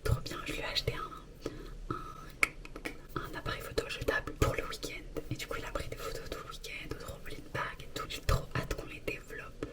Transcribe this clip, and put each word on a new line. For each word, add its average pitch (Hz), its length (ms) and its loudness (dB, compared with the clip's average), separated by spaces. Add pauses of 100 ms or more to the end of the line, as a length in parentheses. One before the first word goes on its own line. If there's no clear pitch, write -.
trop - 180 8
bien, - 240 -2
je - 80 -2
lui - 60 0
ai - 60 -2
acheté - 300 2
un, - 1000 -4
un, - 1300 -2 (120)
un - 40 -2
appareil - 240 0
photo - 280 0
jetable - 440 2
pour - 220 8
le - 120 2
week-end. - 640 -4
Et - 60 0
du - 120 -4
coup, - 100 -2
il - 80 -2
a - 60 -4
pris - 180 0
des - 80 -2
photos - 320 -2
tout - 140 -4
le - 80 -8
week-end, - 440 -4
au - 80 -6
trampoline - 400 -4 (100)
park - 300 0
et - 100 -6
tout. - 160 -2
J'ai - 120 -2
trop - 240 8 (100)
hâte - 200 2
qu'on - 120 -4
les - 180 -6
développe. - 680 -2